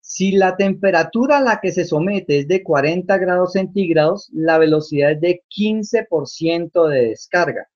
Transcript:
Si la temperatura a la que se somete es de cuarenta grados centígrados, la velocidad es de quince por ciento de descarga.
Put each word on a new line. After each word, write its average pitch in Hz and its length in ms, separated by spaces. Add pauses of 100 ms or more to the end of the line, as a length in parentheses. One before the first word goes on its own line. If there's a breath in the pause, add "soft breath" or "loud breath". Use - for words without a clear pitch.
Si 190 320
la 185 220
temperatura 196 840
a - 20
la 220 180
que 180 120
se 170 140
somete 170 540
es 143 80
de 190 140
cuarenta 175 560
grados 180 360
centígrados, 185 800
la 160 260
velocidad 151 540
es 151 80
de 175 260
quince 214 600
por 151 200
ciento 165 600
de 131 200
descarga. - 680